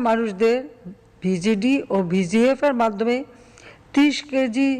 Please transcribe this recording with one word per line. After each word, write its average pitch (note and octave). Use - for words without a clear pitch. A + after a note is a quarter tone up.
মানুষদের A3+
ভিজিডি G3
ও -
ভিজিএফ A3
এর C#4
মাধ্যমে A3+
ত্রিশ C#4+
কেজি C4